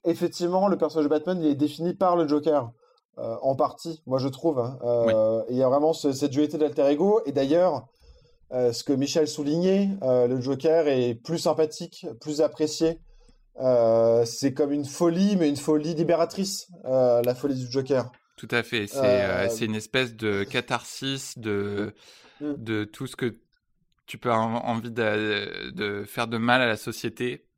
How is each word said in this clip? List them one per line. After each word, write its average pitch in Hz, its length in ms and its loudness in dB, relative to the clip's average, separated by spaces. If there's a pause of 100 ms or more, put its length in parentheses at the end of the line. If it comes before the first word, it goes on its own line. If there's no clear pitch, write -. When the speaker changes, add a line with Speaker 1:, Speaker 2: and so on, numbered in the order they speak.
Speaker 1:
effectivement, 175 600 0
le 175 100 2
personnage 156 280 0
de 147 40 0
Batman, 156 320 0
il 156 60 2
est 143 80 2
défini 151 380 -2
par 180 220 2
le 165 120 2
Joker, 147 440 0 (460)
euh, 113 240 -6
en 135 140 2
partie, 151 500 -4
moi 131 140 -2
je 131 80 -2
trouve, 135 320 -2
hein. 127 240 -4
Euh, 120 220 2
Speaker 2:
Oui. 110 440 2
Speaker 1:
et 127 40 -4
il 123 40 0
y 131 60 2
a 131 60 4
vraiment 147 240 2
ce, 147 200 -2
cette 139 180 -2
dualité 151 260 0
d'alter 147 300 2
ego. 190 380 4
Et 139 60 -4
d'ailleurs, 143 560 2 (680)
euh, 123 180 2
ce - 120 -8
que 143 100 0
Michel 139 340 0
soulignait, 180 600 0 (140)
euh, 123 240 4
le 127 120 0
Joker 147 480 2
est 123 280 2
plus 156 240 -6
sympathique, 160 680 -2 (160)
plus 151 200 -2
apprécié. 156 600 0 (580)
Euh, 117 640 6
c'est 131 300 -2
comme 143 180 0
une 147 140 -2
folie, 175 500 2
mais 160 140 4
une 143 80 0
folie 151 380 0
libératrice, 170 720 -2 (180)
euh, 127 380 4
la 123 120 2
folie 139 200 -2 (100)
du 120 60 -14
Joker. 131 400 -2 (260)
Speaker 2:
Tout 117 140 -18
à 120 100 2
fait. 110 240 -4
C'est, 139 180 -8
euh, 98 420 2
Speaker 1:
Euh, 98 40 0
Speaker 2:
c'est 113 160 -4
une 107 100 -4
espèce 117 400 -4
de 104 280 0
catharsis 131 960 -6
de, 101 540 -4 (460)
Speaker 1:
Mm. 147 180 -6
Speaker 2:
de 110 260 -4
tout 117 240 -12
ce - 80 -14
que 120 200 -4 (680)
tu - 140 -14
peux 123 120 -2
avoir 113 340 0
envie 117 260 -4
de, 107 800 -2
de 101 340 -6
faire 117 220 -6
de 117 100 -4
mal 120 240 2
à 123 60 2
la 107 100 0
société. 120 720 -8 (100)